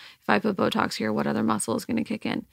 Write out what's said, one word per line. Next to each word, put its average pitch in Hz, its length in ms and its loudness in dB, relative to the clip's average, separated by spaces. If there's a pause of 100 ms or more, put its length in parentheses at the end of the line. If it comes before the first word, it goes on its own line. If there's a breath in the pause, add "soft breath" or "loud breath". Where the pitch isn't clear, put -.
(220 loud breath)
if - 80 -6
I 220 100 6
put 208 160 0
Botox - 400 2
here, 107 180 -2
what 139 140 0
other 113 160 0
muscle 110 320 0
is - 100 -4
gonna 226 200 -2
kick 214 200 -6
in? - 280 -4